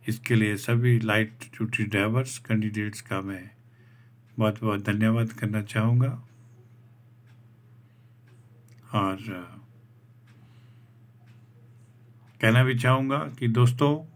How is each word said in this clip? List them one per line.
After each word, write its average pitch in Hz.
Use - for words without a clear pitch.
इसके 113
लिए 104
सभी 120
लाइट 110
ड्यूटी -
ड्राइवर्स 110
कैंडिडेट्स 107
का 95
मैं 95
बहुत 107
बहुत 101
धन्यवाद 113
करना 107
चाहूँगा 120
और, 98
अ, 92
कहना 117
भी 127
चाहूँगा 131
कि 151
दोस्तों 123